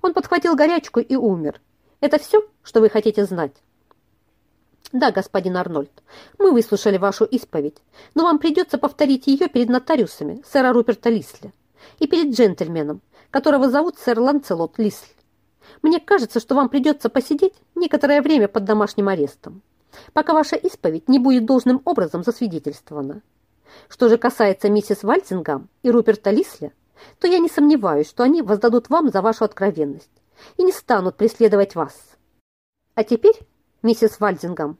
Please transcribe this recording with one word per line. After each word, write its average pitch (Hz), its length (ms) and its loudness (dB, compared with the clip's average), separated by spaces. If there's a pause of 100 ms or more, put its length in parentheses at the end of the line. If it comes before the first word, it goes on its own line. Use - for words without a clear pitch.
Он 349 120 -2
подхватил 349 420 0
горячку 302 460 0
и 262 160 -2
умер. 175 420 -2 (400)
Это 294 200 0
всё, 427 260 2 (180)
что - 160 0
вы 220 80 6
хотите 214 380 0
знать?» 170 260 -6 (1400)
«Да, 254 180 2
господин 185 460 -4
Арнольд, 170 340 -6 (480)
мы 392 120 6
выслушали 220 460 0
вашу 196 280 0
исповедь, 160 560 -6 (340)
но 320 80 0
вам 330 160 2
придётся 320 380 -2
повторить 277 500 -2
её 277 220 0
перед 240 180 0
нотариусами 247 840 -4
сэра 254 220 0
Руперта 233 380 0
Лисля - 420 -6 (480)
и 302 80 -2
перед 320 260 0
джентльменом, 170 680 0 (280)
которого 269 400 0
зовут 294 300 -2
сэр 233 180 -2
Ланцелот 233 600 -2
Лисль. - 340 -4 (680)
Мне 320 180 2
кажется, 254 400 0
что 254 160 -4
вам 262 140 2
придётся 285 400 0
посидеть 294 460 -2 (200)
некоторое 294 460 0
время 294 260 2
под 226 160 -4
домашним 202 460 -2
арестом, 170 520 -6 (520)
пока 311 200 0
ваша 311 220 0
исповедь 170 540 -6
не 262 100 6
будет 247 260 2
должным 254 380 2
образом 180 400 -4
засвидетельствована. 156 1000 -8 (680)
Что - 220 2
же 226 80 4
касается 214 520 0
миссис 208 340 -2
Вальдингам 185 680 -4 (140)
и 247 80 2
Руперта 220 400 2
Лисля, 196 420 -4 (460)
то - 80 -2
я 359 120 2
не 339 100 0
сомневаюсь, 202 600 2
что - 140 -4
они 302 180 2
воздадут 226 480 0
вам 311 200 2
за 196 120 -2
вашу 226 240 -2
откровенность 156 640 -6 (480)
и 359 60 0
не 370 80 2
станут 185 460 -2
преследовать 202 580 2
вас. 160 180 -6 (1040)
А 226 80 -2
теперь, 247 360 2 (420)
миссис 226 380 0
Вальдингам 170 600 -4